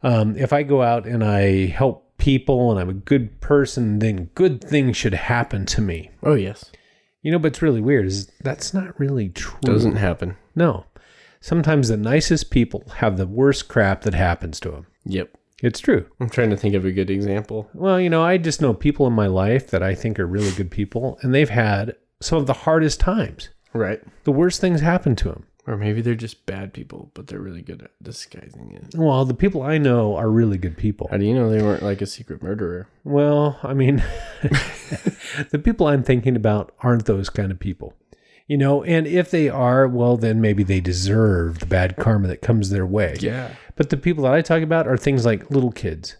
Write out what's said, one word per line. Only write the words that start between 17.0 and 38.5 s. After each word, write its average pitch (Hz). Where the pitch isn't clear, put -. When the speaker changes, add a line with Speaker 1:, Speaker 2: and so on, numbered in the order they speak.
Speaker 2:
example. 101
Speaker 1:
Well, 185
you 180
know, 165
I 180
just 165
know 131
people 147
in 120
my 107
life 98
that 90
I 95
think 107
are 92
really 98
good 92
people, 117
and 127
they've 147
had 107
some -
of 143
the 131
hardest 160
times. -
Speaker 2:
Right. 110
Speaker 1:
The 147
worst 170
things 175
happen 160
to -
'em. -
Speaker 2:
Or 110
maybe 104
they're 117
just 110
bad 98
people, -
but -
they're 101
really 90
good 82
at -
disguising -
it. 50
Speaker 1:
Well, 139
the 127
people 180
I 151
know 120
are 110
really 110
good 87
people. -
Speaker 2:
How 101
do 101
you 107
know 123
they 107
weren't, 104
like, 101
a 98
secret -
murderer? 92
Speaker 1:
Well, 147
I 135
mean, 135
<laughs> -
the 151
people 226
I'm 143
thinking 127
about 107
aren't 120
those 98
kind 98
of 90
people. -
You 147